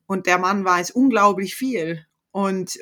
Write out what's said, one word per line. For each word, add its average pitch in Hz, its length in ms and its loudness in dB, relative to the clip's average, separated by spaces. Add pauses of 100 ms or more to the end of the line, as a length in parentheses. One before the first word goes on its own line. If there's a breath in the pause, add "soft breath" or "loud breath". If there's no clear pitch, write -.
und 190 200 -4
der 180 120 2
Mann 190 260 0
weiß 180 260 2
unglaublich 202 640 2
viel 170 500 -6 (280)
und, 190 500 -4